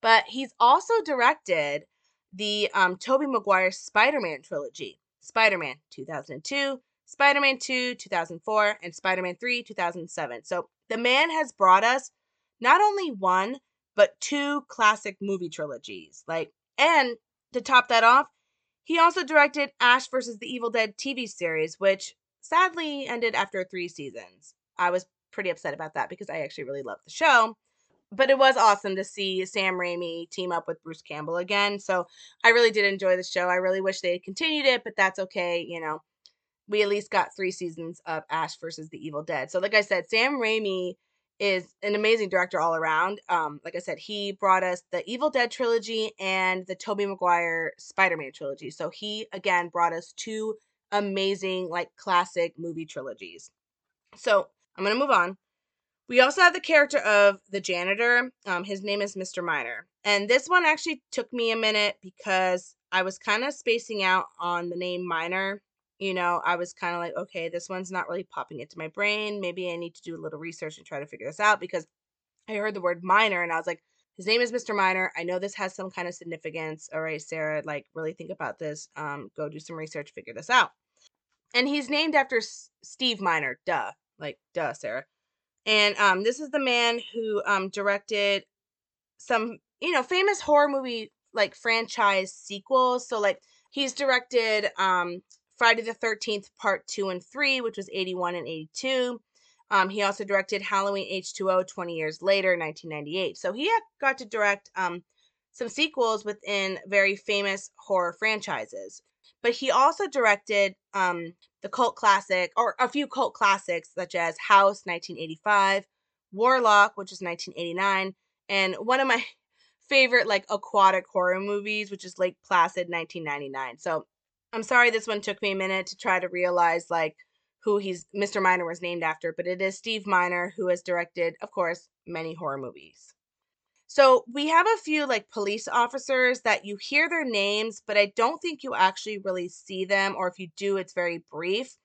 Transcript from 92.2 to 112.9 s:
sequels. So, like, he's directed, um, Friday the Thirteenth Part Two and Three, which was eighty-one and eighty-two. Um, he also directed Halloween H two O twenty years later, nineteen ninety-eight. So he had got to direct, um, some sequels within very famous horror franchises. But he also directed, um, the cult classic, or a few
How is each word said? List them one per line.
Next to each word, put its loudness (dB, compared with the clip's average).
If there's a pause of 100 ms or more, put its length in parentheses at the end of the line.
sequels. 0
So, -4
like, 0 (300)
he's -2
directed, 0
um, 0 (360)
Friday 4
the -6
Thirteenth -4
Part -2
Two -4
and -8
Three, -2
which -6
was -12
eighty-one -4
and -8
eighty-two. -4 (500)
Um, 2
he -2
also -2
directed -2
Halloween -2
H -8
two -2
O 4
twenty -8
years -6
later, 2
nineteen -8
ninety-eight. -6
So -6
he -4
had 2 (180)
got 0
to -12
direct, -2
um, -4 (480)
some -8
sequels -2
within -4
very 2
famous -4
horror -2
franchises. -6 (380)
But 2
he -2
also 4
directed, 2 (200)
um, -2 (260)
the -12
cult 0
classic, 2
or 0
a 2
few -2